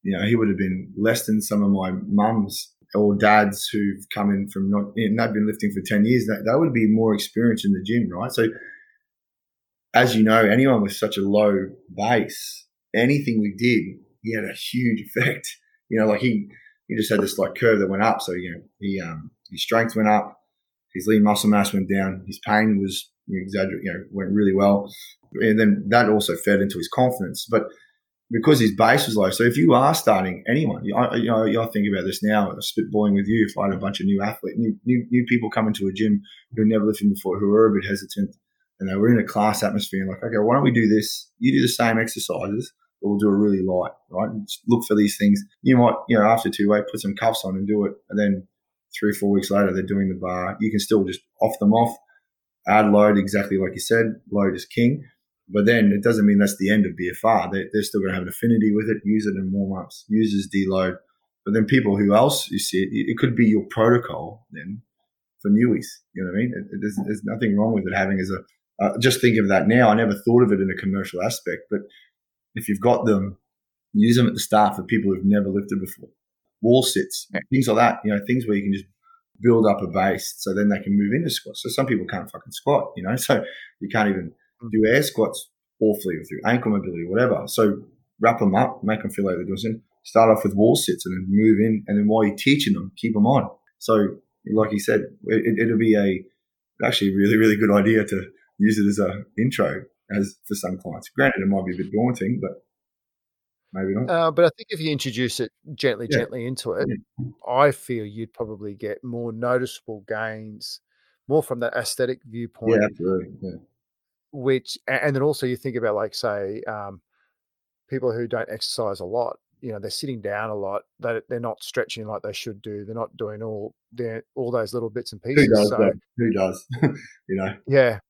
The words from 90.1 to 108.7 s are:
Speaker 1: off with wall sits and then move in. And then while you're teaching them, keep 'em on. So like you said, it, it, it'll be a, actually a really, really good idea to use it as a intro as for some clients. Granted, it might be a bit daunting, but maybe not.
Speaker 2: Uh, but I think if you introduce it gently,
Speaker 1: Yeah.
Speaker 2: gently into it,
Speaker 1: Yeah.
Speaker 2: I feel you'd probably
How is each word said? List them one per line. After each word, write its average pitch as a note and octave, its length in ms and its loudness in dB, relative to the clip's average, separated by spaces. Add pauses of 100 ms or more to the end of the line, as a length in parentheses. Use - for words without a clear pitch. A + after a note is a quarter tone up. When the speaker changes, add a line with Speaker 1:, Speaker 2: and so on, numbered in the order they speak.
Speaker 1:
off A2 140 4
with G2 100 0
wall G#2+ 220 6
sits - 280 -4
and F2+ 120 -8
then F#2 120 -6
move G#2 300 4
in. A2 300 0
And G#2 100 0
then G#2 80 2
while A2 180 4
you're G2+ 120 0
teaching C#3 380 2
them, F#2 220 -8
keep A2 200 -4
'em G#2 100 4
on. B2 240 2 (280)
So G#2 400 0 (360)
like G#2+ 160 2
you G#2 80 -2
said, G#2+ 220 0 (240)
it, A2 220 0
it, G#2+ 180 0
it'll A#2 140 0
be A2 180 4
a, - 920 -4
actually G2+ 260 0
a F#2+ 40 -2
really, G2+ 200 4
really G#2+ 200 4
good G#2 160 2
idea G#2 320 4
to F#2+ 260 -6 (280)
use G#2+ 200 2
it G2+ 80 2
as G#2 140 0
a F#2+ 240 -2 (120)
intro G2 480 -2 (320)
as G2 300 -4
for G#2 80 -6
some F#2 240 -8
clients. - 300 -14
Granted, B2+ 340 0
it G2 60 0
might F#2+ 180 0
be F2+ 80 -6
a F2+ 40 -8
bit - 120 -6
daunting, A#2+ 500 -2
but - 240 -10 (1080)
maybe F#2+ 220 -4
not. A#2+ 160 -4
Speaker 2:
Uh, E3 200 0
but E3+ 140 2
I D#3+ 120 4
think - 140 -20
if F#3 100 -8
you D#3 100 -4
introduce B2+ 500 -4
it A2 100 -4 (240)
gently, A2+ 360 -4
Speaker 1:
Yeah. C3+ 80 0
Speaker 2:
gently A#2 280 -6
into B2 260 -8
it, C3+ 160 -2
Speaker 1:
Yeah. - 360 -10 (240)
Speaker 2:
I C3+ 240 2
feel A#2 320 -8
you'd G#2+ 280 -12
probably G#2 420 -10